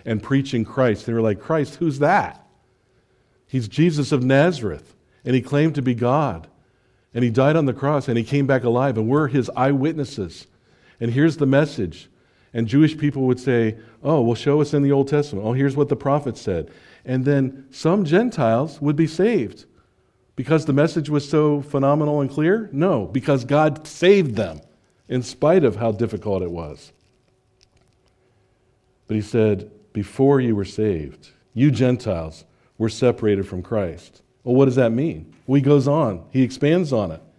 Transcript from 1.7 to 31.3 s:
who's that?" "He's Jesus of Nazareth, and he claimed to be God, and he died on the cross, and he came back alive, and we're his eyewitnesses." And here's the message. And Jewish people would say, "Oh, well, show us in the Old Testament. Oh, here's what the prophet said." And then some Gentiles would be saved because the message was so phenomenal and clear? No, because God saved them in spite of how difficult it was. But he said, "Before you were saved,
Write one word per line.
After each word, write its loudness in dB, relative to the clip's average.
who's -4
that?" 0
"He's -4
Jesus 0
of 0
Nazareth, 0
and 0
he 2
claimed 0
to -4
be 0
God, -2
and -2
he 2
died 2
on 2
the 0
cross, -2
and 0
he -2
came 0
back 0
alive, 0
and -2
we're 2
his -2
eyewitnesses." -2
And -4
here's 2
the 0
message. 0
And -2
Jewish 4
people -2
would 2
say, 0
"Oh, 2
well, 2
show 0
us -2
in 2
the 2
Old 2
Testament. -2
Oh, -2
here's 0
what 0
the 0
prophet -2
said." -6
And -2
then 0
some 0
Gentiles 0
would 0
be 2
saved -2
because 0
the 0
message 0
was -2
so 2
phenomenal 0
and -2
clear? 0
No, 0
because -2
God 0
saved 2
them -6
in -4
spite 2
of 4
how -2
difficult -4
it -6
was. -12
But -6
he -2
said, 0
"Before 2
you 0
were -4
saved, -6